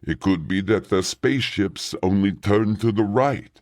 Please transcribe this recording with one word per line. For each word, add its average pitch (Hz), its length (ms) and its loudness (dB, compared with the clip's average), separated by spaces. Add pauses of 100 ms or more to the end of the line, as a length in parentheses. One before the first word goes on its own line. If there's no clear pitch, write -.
It 78 140 -4
could 92 280 0
be 95 140 0
that 98 280 0
their 95 120 2
spaceships - 1000 -2
only 98 300 2
turned 104 480 0
to 113 100 0
the 107 120 0
right. 107 580 -2